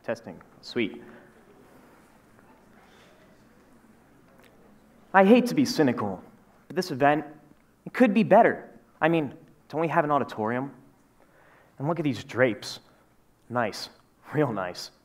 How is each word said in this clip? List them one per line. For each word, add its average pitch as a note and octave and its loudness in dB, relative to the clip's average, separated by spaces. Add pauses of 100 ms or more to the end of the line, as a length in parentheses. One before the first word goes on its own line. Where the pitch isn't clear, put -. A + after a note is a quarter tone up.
Testing. F#2+ -10 (220)
Sweet. - -6 (4000)
I G3 8
hate A#3+ 6
to D#3+ -6
be D3 2
cynical, A2+ -2 (460)
but - -18
this F3+ -6
event, C#3+ 0 (640)
it - -14
could A#3 2
be G3+ 2
better. D#3 4 (320)
I D#3 2
mean, E3 0 (360)
don't D3 -6
we E3+ -2
have D#3 0
an D3 -2
auditorium? B2 -4 (1040)
And C3+ -6
look E3+ -4
at - -6
these B2 -4
drapes. - 0 (680)
Nice. A2+ -4 (440)
Real C3+ 0
nice. F#2 -8 (140)